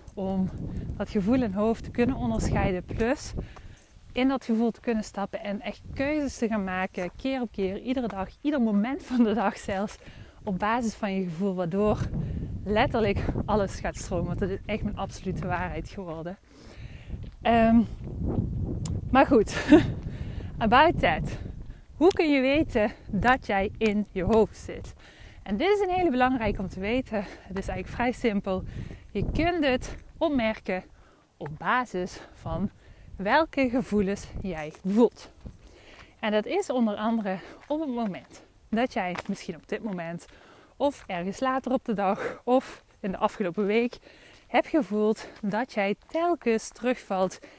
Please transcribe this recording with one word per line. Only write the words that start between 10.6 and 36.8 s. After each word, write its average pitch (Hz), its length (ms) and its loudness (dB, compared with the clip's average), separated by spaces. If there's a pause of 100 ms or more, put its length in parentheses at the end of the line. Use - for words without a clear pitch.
van 196 200 -2
je 190 100 0
gevoel, 180 300 -2
waardoor 196 440 2 (640)
letterlijk 214 540 2 (260)
alles 202 360 0
gaat 170 160 -4
stromen. 175 300 -2
Want 175 120 -2
dat 196 100 0
is 190 180 -4
echt - 160 -2
mijn 208 140 -4
absolute 190 500 -6
waarheid 170 420 -4
geworden. 170 500 -10 (1040)
Ehm, 226 380 6 (1300)
maar 269 160 8
goed, 226 300 4 (520)
<laughs> - 500 -8
about 254 420 6
that. 160 380 2 (580)
Hoe 359 160 8
kun 330 180 4
je 277 100 6
weten 254 520 2 (180)
dat 240 360 4
jij 196 320 0
in 208 340 2
je 185 100 -2
hoofd 214 340 4
zit? - 380 -12 (480)
En - 140 -4
dit 302 120 2
is 415 120 4
een 359 140 0
hele 359 160 4
belangrijke 247 500 2
om 185 80 -4
te 190 120 -10
weten. 226 380 -2
Het 190 400 -8
is 190 100 -6
eigenlijk 185 200 -6
vrij 247 240 0
simpel. 202 520 -2 (460)
Je 202 220 -2
kunt 330 320 2
het 254 320 0 (220)
opmerken 220 680 0 (520)
op 156 120 -8 (100)
basis 185 640 -2 (140)
van 170 360 -4 (460)
welke 269 520 2
gevoelens 208 580 0 (140)
jij 156 320 -6 (120)
voelt. 208 460 2 (920)
En 214 120 -2
dat 214 140 2
is 339 240 -2
onder 226 260 2